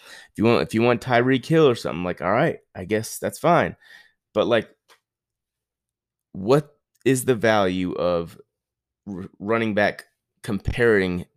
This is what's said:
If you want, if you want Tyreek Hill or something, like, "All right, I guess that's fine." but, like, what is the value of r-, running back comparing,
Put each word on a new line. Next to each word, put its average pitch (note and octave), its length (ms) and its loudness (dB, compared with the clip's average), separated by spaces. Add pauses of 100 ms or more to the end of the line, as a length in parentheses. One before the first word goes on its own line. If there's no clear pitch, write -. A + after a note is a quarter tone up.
If - 340 -18
you G2 60 0
want, A#2 180 2
if - 120 -6
you A2 80 2
want A#2+ 180 2
Tyreek B2 460 0
Hill D#3+ 220 4
or B2 60 2
something, D#2+ 300 -6
like, F2+ 160 -6
"All E2+ 120 0
right, C3+ 260 0 (160)
I F#2+ 100 -10
guess G#2+ 340 -4
that's F#2+ 200 -6
fine." C#3+ 380 2 (580)
but, G2+ 120 0
like, A2 220 0 (1600)
what A#2+ 440 -2 (280)
is C3 200 2
the B2+ 100 2
value F#2+ 580 0
of E2+ 460 -4 (680)
r-, F#2+ 220 -12 (100)
running A2 360 -2
back G2+ 320 0 (360)
comparing, G2 840 0 (100)